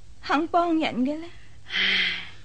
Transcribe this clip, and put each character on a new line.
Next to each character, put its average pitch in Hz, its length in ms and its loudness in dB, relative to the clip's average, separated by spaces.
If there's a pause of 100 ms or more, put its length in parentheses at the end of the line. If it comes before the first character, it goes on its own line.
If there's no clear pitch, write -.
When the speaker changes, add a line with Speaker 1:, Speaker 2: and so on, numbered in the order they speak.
(260)
Speaker 1:
肯 311 220 2
幫 339 320 4
人 294 160 0 (100)
嘅 294 140 0
呢？ 339 80 -10 (400)
Speaker 2:
唉， - 560 0 (220)